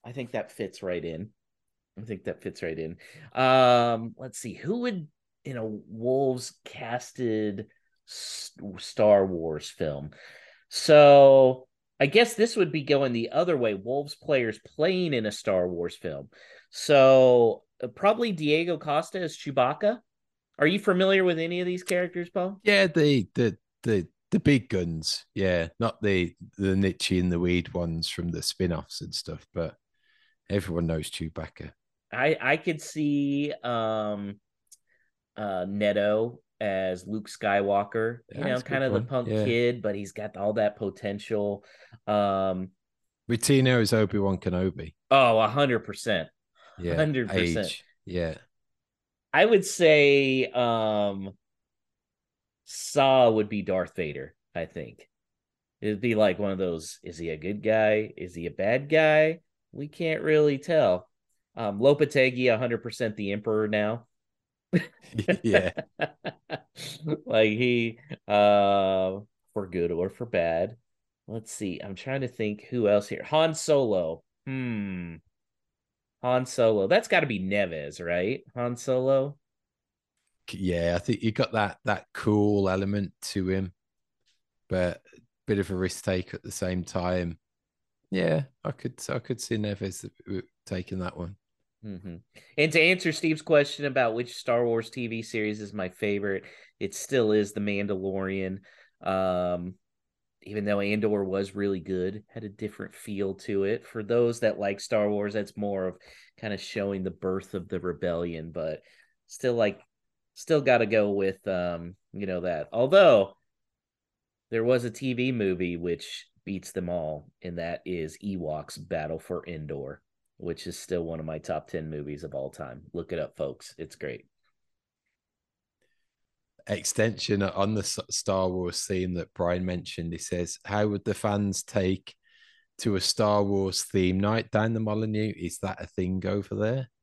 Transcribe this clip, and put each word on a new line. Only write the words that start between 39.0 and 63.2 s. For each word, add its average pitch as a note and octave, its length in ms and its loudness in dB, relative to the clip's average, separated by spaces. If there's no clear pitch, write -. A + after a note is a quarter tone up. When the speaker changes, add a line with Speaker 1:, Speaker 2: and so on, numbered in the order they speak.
Speaker 1:
punk B2 200 -4
Speaker 2:
Yeah. G#2+ 180 0
Speaker 1:
kid, A#2+ 360 0
but G2+ 140 -4
he's G2+ 160 -10
got G#2+ 260 -12
all G2+ 160 -2
that G#2 240 0
potential. G#2 840 -4
Um, F#2+ 600 0
Speaker 2:
Rutino B2+ 520 4
as G#2+ 120 2
Obi-Wan G2+ 440 2
Kenobi. F2+ 580 -4
Speaker 1:
Oh, B2 280 6
a A2 80 4
hundred B2+ 320 0
percent. F#2+ 500 -4
Speaker 2:
Yeah, F2 160 -2
Speaker 1:
Hundred C3 340 0
percent. F2+ 380 0
Speaker 2:
age. - 160 -10
Yeah. E2+ 300 -4
Speaker 1:
I E3 120 6
would G#3+ 200 6
say, C#3+ 800 6
um, G#2+ 840 0
Saw C3 640 4
would G#2+ 200 2
be G#2 120 -4
Darth F#2 340 -2
Vader, C#2+ 380 -8
I E2+ 100 -4
think. C#2 440 -16
It'd G#2 200 -4
be A#2 140 0
like G#2 240 4
one G2+ 120 -2
of F#2 60 -4
those, F2 460 -6
is F2 140 -14
he E2 120 -8
a D#2+ 80 -6
good F#2+ 240 -8
guy? G#2+ 560 2
Is F2+ 160 -12
he E2+ 120 -10
a E2+ 60 -6
bad B2 380 -2
guy? D#3 500 4
We D3 160 -12
can't D#3+ 360 -4
really D3+ 340 4
tell. C3+ 520 2
Um, G#2 240 -4
Lopetegui, C3 760 4
a A2 40 2
hundred A#2+ 240 -2
percent A2+ 340 -6
the G2+ 160 -4